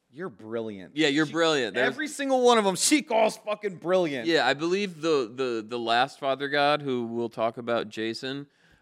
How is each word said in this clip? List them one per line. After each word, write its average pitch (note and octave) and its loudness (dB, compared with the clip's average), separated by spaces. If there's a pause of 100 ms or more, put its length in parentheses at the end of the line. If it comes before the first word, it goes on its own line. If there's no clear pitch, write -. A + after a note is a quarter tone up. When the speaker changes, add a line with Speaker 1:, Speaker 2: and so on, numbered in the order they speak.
(120)
Speaker 1:
"You're E3 -12
brilliant." A2 -10
Speaker 2:
Yeah, D3+ 2
you're D3 2
Speaker 1:
She, C#3+ -10
Speaker 2:
brilliant. D3+ 2
There's B2 2
Speaker 1:
every C#4+ -4
single C4+ 0
one A#3+ 6
of G#3+ 4
them, F#3+ 2
she D4 2
calls A3 0
fucking G#3 -6
brilliant. D#3+ 0
Speaker 2:
Yeah, D3+ 4
I C3+ 4
believe F3 -2
the, C#3+ 0
the, B2 -2
the A#2+ -6
last A#2 2
father C#3 -2
god, D3 2
who B2+ -2
we'll A#2 -4
talk A2+ -2
about, A#2 -2
Jason, C3 -6 (360)